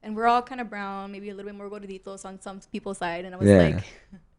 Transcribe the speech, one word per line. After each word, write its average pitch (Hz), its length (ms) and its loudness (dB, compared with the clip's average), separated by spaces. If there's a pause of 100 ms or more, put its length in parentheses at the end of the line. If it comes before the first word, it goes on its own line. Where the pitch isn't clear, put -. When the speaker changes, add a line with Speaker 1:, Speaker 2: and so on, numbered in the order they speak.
Speaker 1:
and 214 140 -10
we're 226 100 0
all 240 160 4
kinda 247 220 -10
brown, 196 480 -10
maybe 202 180 -12
a 202 40 -12
little 196 160 -12
bit 202 60 -14
more 202 140 -12
gorditos 196 560 -14
on 190 160 -14
some 196 180 -12 (120)
people's 196 260 -6
side, 175 260 -4
and 185 100 -12
I 180 40 -8
was 101 100 6
Speaker 2:
Yeah. 98 100 12
Speaker 1:
like, 85 260 4 (540)